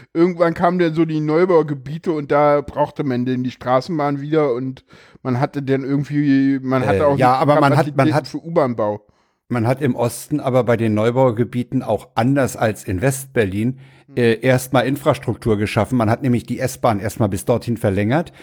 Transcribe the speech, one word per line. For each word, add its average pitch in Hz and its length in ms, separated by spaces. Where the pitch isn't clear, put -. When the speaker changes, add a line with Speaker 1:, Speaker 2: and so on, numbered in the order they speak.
Speaker 1:
irgendwann 170 400
kamen 180 240
dann 170 160
so 165 100
die 156 160
Neubaugebiete 156 920
und 147 200
da 147 300
brauchte 147 420
man 123 220
dann 127 180
die 127 60
Straßenbahn 143 720
wieder 151 320
und 131 320
man 127 160
hatte 143 240
dann 135 220
irgendwie, 139 800
man 131 240
hatte - 140
Speaker 2:
Äh, - 20
Speaker 1:
auch 143 160
Speaker 2:
ja, 127 140
Speaker 1:
nicht 131 100
Speaker 2:
aber 147 180
man 139 160
hat, 151 180
man 143 140
Speaker 1:
Kapazitäten 151 60
Speaker 2:
hat 151 120
Speaker 1:
für - 120
U-Bahn-Bau. 123 640
Speaker 2:
Man 117 200
hat 131 120
im 135 140
Osten 123 460
aber 127 240
bei 117 120
den 110 180
Neubaugebieten 120 880
auch - 320
anders 127 400
als 110 260
in 90 180
Westberlin, 117 760
Speaker 1:
Hm. - 80
Speaker 2:
äh, 117 240
erstmal 127 480
Infrastruktur 135 680
geschaffen. 107 420
Man 110 120
hat 117 120
nämlich 120 240
die 120 120
S-Bahn 120 400
erstmal 104 300
bis 95 160
dorthin 117 320
verlängert. 107 560